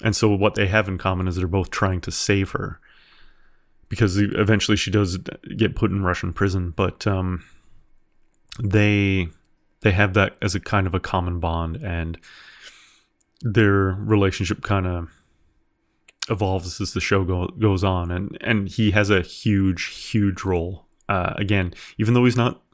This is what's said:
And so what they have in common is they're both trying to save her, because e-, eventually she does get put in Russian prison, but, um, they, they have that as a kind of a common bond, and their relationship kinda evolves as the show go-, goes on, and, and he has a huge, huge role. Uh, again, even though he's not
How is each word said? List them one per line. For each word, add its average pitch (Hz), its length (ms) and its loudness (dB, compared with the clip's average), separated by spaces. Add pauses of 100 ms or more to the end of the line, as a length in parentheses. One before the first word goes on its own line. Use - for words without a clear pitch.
And 107 120 0
so 110 160 2
what 101 240 2
they 101 140 0
have 104 200 2
in 95 100 -4
common 92 300 -2
is 85 80 -4
they're 90 100 -2
both 90 240 0
trying 92 320 0
to - 80 -8
save 98 400 0
her, - 300 -6 (1080)
because 101 320 0
e-, 101 140 2
eventually 107 420 2
she - 140 -2
does 95 280 0 (380)
get 104 200 0
put 110 140 2
in 98 120 -2
Russian 87 300 -2
prison, 92 420 -2
but, 92 320 -2
um, 92 380 -2 (1160)
they, 101 680 2 (540)
they 104 100 4
have 95 220 2
that 98 260 2
as 101 140 -2
a 95 60 -2
kind 98 260 0
of 90 80 -4
a 92 60 0
common 87 380 -2
bond, 82 380 -4
and 82 420 -6 (1200)
their 98 580 2
relationship 104 680 0
kinda 90 440 -2 (1200)
evolves 95 520 -2
as 98 120 -4
the - 80 -4
show 98 240 2
go-, 90 240 -2 (100)
goes 101 240 2
on, 90 280 0
and, 90 300 -6
and 104 280 -4
he 104 240 2
has 104 180 4
a 95 120 4
huge, 95 640 0 (240)
huge 98 340 0
role. 90 420 -4 (220)
Uh, 95 280 -2
again, 95 380 -2 (240)
even 113 160 2
though 123 100 6
he's 120 120 4
not 123 260 0 (120)